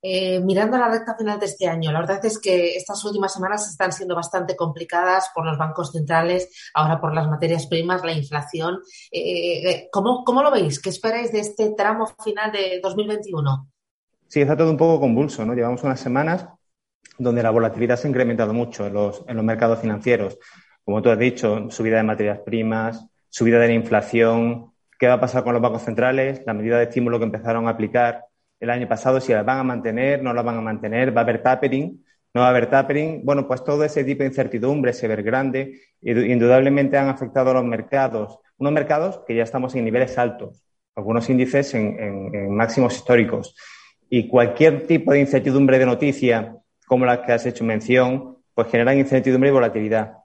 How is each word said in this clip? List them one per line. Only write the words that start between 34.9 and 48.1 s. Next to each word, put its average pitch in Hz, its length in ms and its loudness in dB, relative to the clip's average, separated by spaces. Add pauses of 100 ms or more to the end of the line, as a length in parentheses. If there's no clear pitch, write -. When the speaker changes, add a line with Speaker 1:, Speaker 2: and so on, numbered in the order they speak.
Speaker 2:
ese - 140 -6
Evergrande, 127 760 -2 (200)
indu-, 120 300 0
indudablemente 135 640 4
han 139 120 2
afectado 131 420 0
a 131 40 4
los 127 100 2
mercados, 117 760 -4 (200)
unos 143 140 0
mercados 156 540 0
que 117 80 -4
ya 117 80 2
estamos 127 320 -4
en 123 100 -2
niveles 123 320 0
altos, 120 460 -4 (320)
algunos 113 340 -2
índices 131 460 2
en, 107 240 -2
en, 98 380 -8
en 101 180 -4
máximos 117 400 2
históricos. 110 600 0 (520)
Y 123 200 0
cualquier 147 580 4
tipo 160 240 2
de 143 80 6
incertidumbre 135 640 4
de 127 60 4
noticia, 120 720 0 (300)
como 127 180 2
la 123 200 2
que 120 80 0
has 117 140 0
hecho 117 180 -4
mención, 123 760 0 (160)